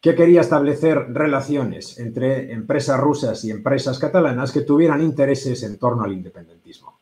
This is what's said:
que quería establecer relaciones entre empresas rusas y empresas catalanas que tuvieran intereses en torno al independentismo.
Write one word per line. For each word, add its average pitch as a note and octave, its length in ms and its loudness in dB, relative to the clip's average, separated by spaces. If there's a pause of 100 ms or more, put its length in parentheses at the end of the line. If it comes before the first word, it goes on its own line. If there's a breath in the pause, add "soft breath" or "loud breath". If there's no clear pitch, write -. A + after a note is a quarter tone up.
que E3 140 4
quería E3+ 260 6
establecer C#3+ 720 0
relaciones C3+ 840 -4
entre B2 520 -4
empresas C3 480 -2
rusas B2+ 460 -2
y A2 60 -6
empresas B2+ 480 -2
catalanas C#3 520 0
que D3 100 0
tuvieran D3 420 2
intereses C3+ 580 0
en G#2 160 -10
torno A#2+ 260 -2
al G2 100 -4
independentismo. F2 880 -18